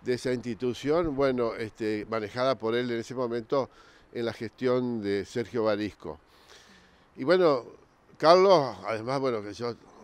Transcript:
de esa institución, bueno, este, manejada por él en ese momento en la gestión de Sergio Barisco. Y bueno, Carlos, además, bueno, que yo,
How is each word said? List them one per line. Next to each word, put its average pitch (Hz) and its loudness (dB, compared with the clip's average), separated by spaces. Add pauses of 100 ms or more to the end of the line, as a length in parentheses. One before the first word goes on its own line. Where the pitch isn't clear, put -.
de 123 -2
esa 127 -4
institución, 127 -2
bueno, 127 0
este, 107 -4
manejada 113 -2
por 110 -2
él 123 -2
en 117 -2
ese 113 -10
momento 120 -4 (420)
en 117 -4
la 113 -4
gestión 123 -2
de 101 -2
Sergio 117 -4
Barisco. 104 -4 (960)
Y 131 -12
bueno, 151 4 (540)
Carlos, 165 8
además, 113 -4
bueno, 120 -2
que 104 -12
yo, 113 -6 (300)